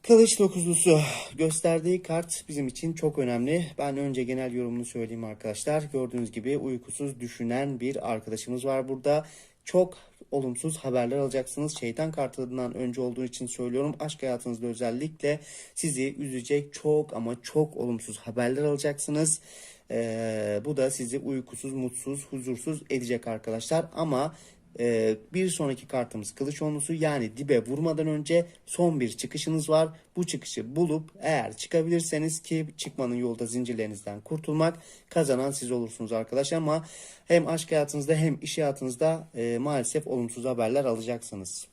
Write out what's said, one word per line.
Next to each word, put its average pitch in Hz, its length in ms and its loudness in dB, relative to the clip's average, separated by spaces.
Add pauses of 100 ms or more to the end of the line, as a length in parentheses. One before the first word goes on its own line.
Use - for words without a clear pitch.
Kılıç 226 380 10
dokuzlusu 175 600 6 (380)
gösterdiği 165 640 2
kart 170 480 -4
bizim 147 180 -2
için 165 260 -4
çok 151 260 0
önemli. 131 460 2 (120)
Ben 139 200 -2
önce 135 260 -2
genel 127 300 -4
yorumunu 120 320 -4
söyleyeyim 113 380 -6
arkadaşlar. 110 600 -2 (100)
Gördüğünüz 120 380 -2
gibi 127 260 -2
uykusuz 131 640 -6
düşünen 120 600 -4
bir 120 320 -4
arkadaşımız 113 540 -6
var 135 240 0
burada. 143 360 2 (400)
Çok 180 320 4 (340)
olumsuz 139 460 -2
haberler 127 400 0
alacaksınız. 139 640 -2
Şeytan 139 320 -2
kartından 127 640 -4
önce 123 260 -2
olduğu 123 240 -2
için 120 220 -8
söylüyorum. 127 520 -2
Aşk 151 240 -6
hayatınızda 120 440 -4
özellikle 131 720 -2 (360)
sizi 135 400 -2
üzecek 143 580 -2
çok 151 400 2
ama 117 280 -4
çok 156 360 0
olumsuz 113 400 -4
haberler 123 460 0
alacaksınız. 147 800 2 (500)
Ee, 110 720 0
bu 143 120 -2
da 131 140 4
sizi 131 280 -4
uykusuz, 135 540 -6
mutsuz, 135 520 -6
huzursuz 131 640 -6
edecek 123 380 -2
arkadaşlar. 117 680 -2
Ama, 156 420 0 (440)
e, 110 380 4 (160)
bir 185 160 2
sonraki 143 380 -2
kartımız 117 480 -4
kılıç 147 260 -4
onlusu, 151 320 -2
yani 143 440 0
dibe 135 280 4
vurmadan 156 420 0
önce 156 380 2 (200)
son 170 340 2
bir 120 100 2
çıkışınız 156 600 -2
var. 156 200 6 (260)
Bu 180 120 0
çıkışı 120 480 -6
bulup 156 440 2
eğer 131 380 0
çıkabilirseniz 165 840 0
ki 160 260 -2 (100)
çıkmanın 123 380 -2
yolda 120 300 -2
zincirlerinizden 110 760 -4
kurtulmak, 160 580 0 (300)
kazanan 135 420 2
siz 127 200 -4
olursunuz 113 400 -4
arkadaşlar. 135 460 0
Ama 160 280 0 (420)
hem 170 200 6
aşk 160 240 -2
hayatınızda 147 440 2
hem 156 260 4
iş 143 160 -4
hayatınızda, 151 800 0
e, 117 220 0
maalesef 143 500 0
olumsuz 120 380 -2
haberler 123 400 2
alacaksınız. 113 880 -4